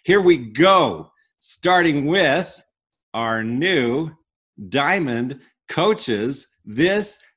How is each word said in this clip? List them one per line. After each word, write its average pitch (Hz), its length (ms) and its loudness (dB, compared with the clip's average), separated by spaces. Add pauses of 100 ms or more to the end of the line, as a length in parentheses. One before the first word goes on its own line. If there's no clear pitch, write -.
Here 190 160 4
we 175 160 4
go, 123 760 2 (280)
starting 170 640 0
with 165 580 0 (520)
our 113 280 -2
new 139 680 -2 (580)
Diamond 139 720 -2 (280)
coaches 135 800 -2 (180)
this 185 540 -2 (180)